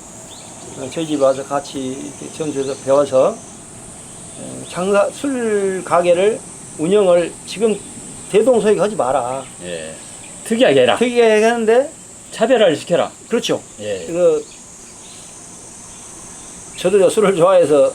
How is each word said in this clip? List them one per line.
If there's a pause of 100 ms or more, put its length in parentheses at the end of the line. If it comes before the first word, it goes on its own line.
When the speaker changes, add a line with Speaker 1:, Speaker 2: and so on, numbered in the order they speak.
(800)
Speaker 1:
어,
저희
집에
와서
같이
이렇게
전수해서 (100)
배워서, (1000)
어,
장사,
술
가게를 (380)
운영을 (160)
지금 (520)
대동소이하게
하지
마라. (180)
Speaker 2:
예. (520)
특이하게
해라.
Speaker 1:
특이하게
하는데 (400)
Speaker 2:
차별화를
시켜라. (160)
Speaker 1:
그렇죠. (200)
Speaker 2:
예.
Speaker 1:
그 (2250)
저도
저
술을
좋아해서